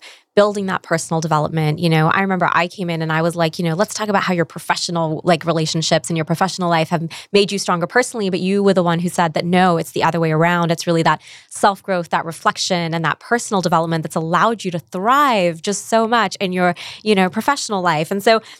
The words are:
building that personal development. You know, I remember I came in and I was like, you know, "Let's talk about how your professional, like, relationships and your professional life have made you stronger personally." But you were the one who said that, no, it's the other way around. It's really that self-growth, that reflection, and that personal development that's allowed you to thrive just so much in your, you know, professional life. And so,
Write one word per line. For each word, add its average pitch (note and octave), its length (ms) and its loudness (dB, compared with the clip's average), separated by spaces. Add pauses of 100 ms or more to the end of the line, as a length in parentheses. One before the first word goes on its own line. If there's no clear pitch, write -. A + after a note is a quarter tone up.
(340)
building G#3 320 2
that F#3 180 -4
personal E3 380 -2
development. D#3 580 0
You E3+ 100 2
know, D#3+ 200 4
I - 100 2
remember F#3+ 320 0
I E3+ 160 2
came F3 220 -8
in E3 120 -2
and D#3+ 100 -2
I D#3+ 100 0
was E3+ 160 0
like, E3 200 0
you F#3 60 -4
know, E3 100 0
"Let's G#3 200 -2
talk G#3+ 160 -6
about G3 140 2
how F#3 100 -2
your E3+ 100 -2
professional, E3 800 -4
like, E3 220 2
relationships D#3+ 640 0
and E3 80 -2
your D#3 80 -2
professional F3 440 -2
life D#3+ 200 2
have E3 180 -2 (240)
made G3+ 220 2
you F#3+ 60 -2
stronger F3 280 -2
personally." A3 420 0
But F3+ 120 -2
you G3 200 0
were G3 120 4
the F#3 100 2
one E3+ 160 2
who F3 80 -2
said E3+ 260 0
that, F3 120 -2
no, F3+ 320 4
it's D#3+ 140 -6
the - 120 -2
other E3 160 2
way D#3+ 140 2
around. E3+ 380 2
It's E3 140 -4
really E3 180 2
that D#3 180 2 (280)
self-growth, F#3+ 600 -2
that D#3+ 160 -2
reflection, E3+ 680 -2
and E3 120 -2
that - 160 -2
personal A3+ 400 -2
development E3 420 0
that's E3+ 140 -6
allowed F3 480 -2
you F3+ 60 -6
to E3+ 80 -4
thrive G3 840 0
just G3 260 -6
so A3+ 180 2
much A3 360 0
in F#3 100 -2
your, F3+ 240 0 (260)
you G#3+ 140 2
know, F#3 140 4
professional A3 520 -2
life. D#3+ 300 0
And G3 100 -4
so, A3+ 200 4 (180)